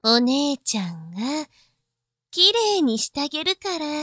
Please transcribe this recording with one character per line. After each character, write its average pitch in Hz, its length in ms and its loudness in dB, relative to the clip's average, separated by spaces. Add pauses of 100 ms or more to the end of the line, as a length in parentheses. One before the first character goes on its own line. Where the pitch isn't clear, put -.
お 226 200 4
姉 277 360 2
ち - 200 -4
ゃ 185 120 -4
ん 165 220 -14
が 180 80 -12 (1120)
き 370 220 4
れ 427 240 2
い 330 60 4
に 226 140 2
し - 120 -4
て 285 120 -8
あ 285 60 -2
げ 302 160 -6
る 370 140 -2
か 359 200 -6
ら。 302 80 -4 (180)